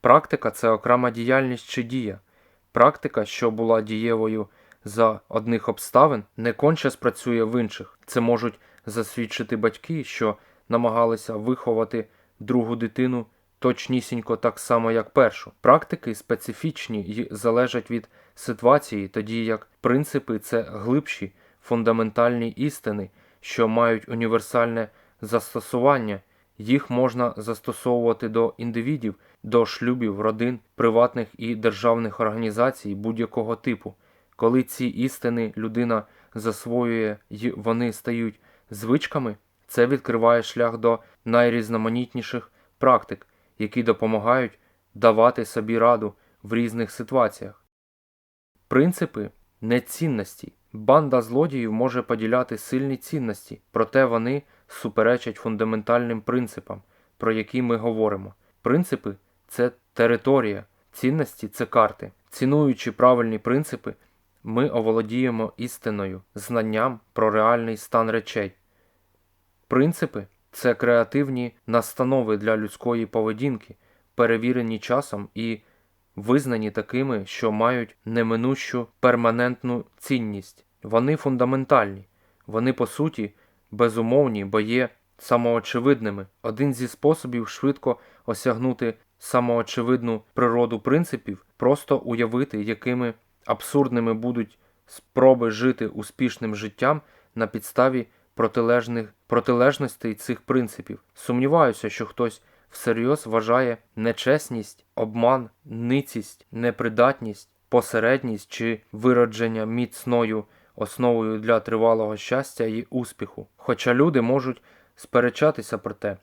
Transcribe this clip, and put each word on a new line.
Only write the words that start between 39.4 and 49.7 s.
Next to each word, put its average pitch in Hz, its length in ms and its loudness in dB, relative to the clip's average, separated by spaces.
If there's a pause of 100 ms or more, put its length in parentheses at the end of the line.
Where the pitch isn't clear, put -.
це 120 200 2
відкриває 117 560 2
шлях 117 360 -2
до 117 200 2 (260)
найрізноманітніших 117 1300 -2 (260)
практик, 123 480 2 (320)
які 110 240 -4
допомагають 113 760 0 (360)
давати 113 500 6
собі 110 340 -4
раду 113 360 4 (280)
в 104 120 -6
різних 117 360 -2
ситуаціях. 110 760 -2 (1040)
Принципи — 131 600 0 (300)
не 120 200 0